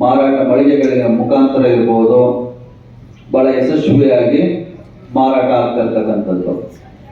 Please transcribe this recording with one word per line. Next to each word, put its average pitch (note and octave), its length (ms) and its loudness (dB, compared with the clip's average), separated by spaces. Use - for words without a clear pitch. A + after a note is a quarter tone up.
ಮಾರಾಟ C3+ 340 2
ಮಳಿಗೆಗಳ C3 680 2
ಮುಖಾಂತರ C3+ 440 2
ಇರ್ಬೋದು, A2+ 440 2
ಬಹಳ C3 140 2
ಯಶಸ್ವಿಯಾಗಿ C#3 880 0
ಮಾರಾಟ C3 420 0
ಆಗ್ತಾ A#2+ 260 -2
ಇರ್ತಕ್ಕಂಥದ್ದು. G2+ 680 -4